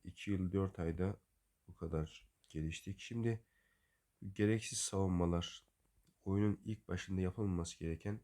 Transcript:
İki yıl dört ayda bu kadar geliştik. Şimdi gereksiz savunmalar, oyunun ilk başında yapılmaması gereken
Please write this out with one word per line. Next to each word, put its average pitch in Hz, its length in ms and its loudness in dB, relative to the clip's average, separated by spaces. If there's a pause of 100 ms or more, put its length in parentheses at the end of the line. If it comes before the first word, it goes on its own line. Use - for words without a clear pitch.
İki - 260 -8
yıl 92 220 2
dört 95 260 2
ayda 90 380 0 (520)
bu 90 80 -18
kadar 80 520 -4 (200)
geliştik. 80 520 -6
Şimdi 117 440 -2 (880)
gereksiz 107 460 2
savunmalar, 87 880 2 (600)
oyunun 101 400 2
ilk 110 240 -6
başında 92 320 -2
yapılmaması 90 580 0
gereken 82 460 -4